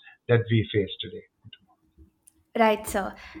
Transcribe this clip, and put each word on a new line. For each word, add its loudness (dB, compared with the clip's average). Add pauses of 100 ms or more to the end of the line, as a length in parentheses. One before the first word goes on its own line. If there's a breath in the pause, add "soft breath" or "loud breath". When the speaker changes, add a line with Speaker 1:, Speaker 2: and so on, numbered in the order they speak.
(280 soft breath)
Speaker 1:
that 4 (100)
we 2
face 0 (100)
today. -12 (1400)
Speaker 2:
Right, 2
sir. -4 (260 loud breath)